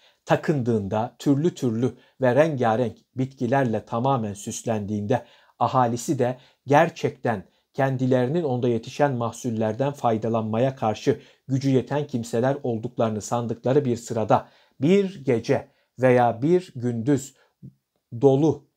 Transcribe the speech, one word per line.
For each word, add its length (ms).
takındığında, 920
türlü 360
türlü 420
ve 140
rengarenk 640
bitkilerle 720
tamamen 480
süslendiğinde, 920
ahalisi 600
de 180
gerçekten 840
kendilerinin 720
onda 240
yetişen 460
mahsullerden 760
faydalanmaya 840
karşı 460
gücü 220
yeten 380
kimseler 560
olduklarını 580
sandıkları 640
bir 100
sırada, 520
bir 440
gece 420
veya 420
bir 340
gündüz 600
dolu 560